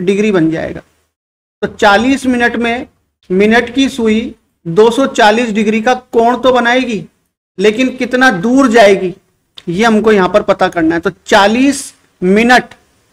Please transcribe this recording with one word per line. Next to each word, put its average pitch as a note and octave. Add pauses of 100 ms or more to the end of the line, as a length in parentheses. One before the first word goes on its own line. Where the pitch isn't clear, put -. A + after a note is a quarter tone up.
डिग्री G3+
बन E3
जाएगा। D#3+ (800)
तो G#3
चालीस A3+
minute A#3+
में A#3 (440)
minute A3
की C4+
सुई A3+ (320)
दो G#3
सौ C4
चालीस A3+
डिग्री A3
का B3+
कोण A#3
तो B3+
बनाएगी, A#3+ (540)
लेकिन G#3+
कितना B3+
दूर A#3+
जाएगी G3 (540)
ये F3+
हमको A3
यहां F#3
पर G#3
पता F#3+
करना E3
है। E3+
तो F#3+ (160)
चालीस A#3 (400)
minute A3+ (380)